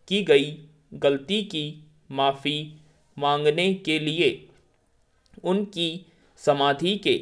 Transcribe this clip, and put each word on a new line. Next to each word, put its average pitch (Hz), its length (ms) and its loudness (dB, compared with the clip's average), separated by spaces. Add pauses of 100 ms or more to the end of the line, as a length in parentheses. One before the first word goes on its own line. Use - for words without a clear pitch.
की 202 140 0
गई 147 280 6 (460)
गलती 143 480 0
की 156 200 -8 (460)
माफ़ी 139 480 -2 (580)
मांगने 147 600 2
के 190 220 -2
लिए 151 300 0 (1160)
उनकी 185 440 -2 (520)
समाधि 143 580 2
के 139 240 0